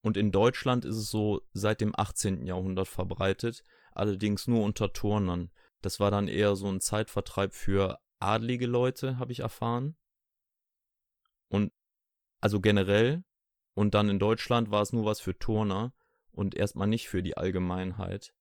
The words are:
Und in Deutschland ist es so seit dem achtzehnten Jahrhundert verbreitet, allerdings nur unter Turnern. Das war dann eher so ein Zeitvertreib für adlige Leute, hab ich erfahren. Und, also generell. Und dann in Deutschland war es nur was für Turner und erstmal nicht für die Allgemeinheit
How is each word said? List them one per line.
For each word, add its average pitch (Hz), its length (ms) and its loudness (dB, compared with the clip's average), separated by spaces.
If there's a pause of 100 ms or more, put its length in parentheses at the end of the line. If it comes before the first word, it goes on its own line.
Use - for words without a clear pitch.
Und 107 160 0
in 104 120 2
Deutschland 123 540 2
ist 107 120 -4
es 107 140 -6
so 104 300 0 (140)
seit 104 260 0
dem 107 160 0
achtzehnten 92 500 -2
Jahrhundert 92 420 -2
verbreitet, 95 760 -4 (280)
allerdings 101 540 -2
nur 117 160 4
unter 104 300 0
Turnern. 92 580 0 (300)
Das - 200 -6
war 101 100 4
dann 101 180 2
eher 101 280 2
so 98 140 -4
ein 95 120 -2
Zeitvertreib 101 720 -2
für 98 440 0 (200)
adlige 117 480 0
Leute, 127 520 0
hab 123 120 -6
ich 123 100 -8
erfahren. 120 560 -4 (1500)
Und, 101 240 0 (680)
also 104 180 2
generell. 107 640 4 (480)
Und 104 220 2
dann 104 160 4
in 98 80 2
Deutschland 110 520 2
war 104 120 2
es 101 100 -2
nur 110 140 0
was 107 140 -2
für - 180 -6
Turner 107 560 0 (360)
und 98 240 -4
erstmal - 340 -2
nicht 113 200 0
für 92 140 -2
die - 160 -6
Allgemeinheit 92 1040 -4